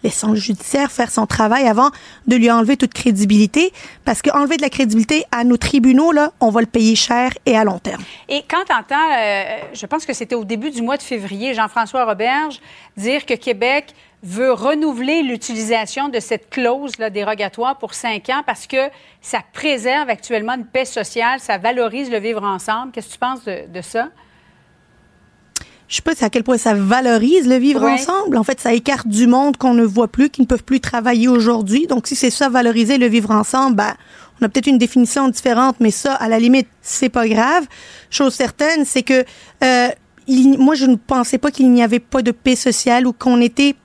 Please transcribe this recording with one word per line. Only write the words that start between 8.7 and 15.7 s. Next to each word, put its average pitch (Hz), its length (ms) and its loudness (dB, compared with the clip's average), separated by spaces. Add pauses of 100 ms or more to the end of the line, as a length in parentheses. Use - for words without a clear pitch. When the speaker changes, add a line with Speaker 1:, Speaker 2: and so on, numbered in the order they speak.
Speaker 2:
euh, 202 280 -2 (280)
je 214 140 -14
pense 311 180 -6
que 277 80 -8
c'était 240 240 -6
au 220 80 -6
début 226 260 -6
du 240 120 -8
mois 254 160 -4
de - 40 -10
février, 208 520 -8
Jean-François 226 500 -2
Roberge 247 560 -4 (360)
dire 247 300 -4
que 254 80 -2
Québec 247 520 -2 (360)
veut 220 300 -2
renouveler 285 680 -2
l'utilisation 226 880 -4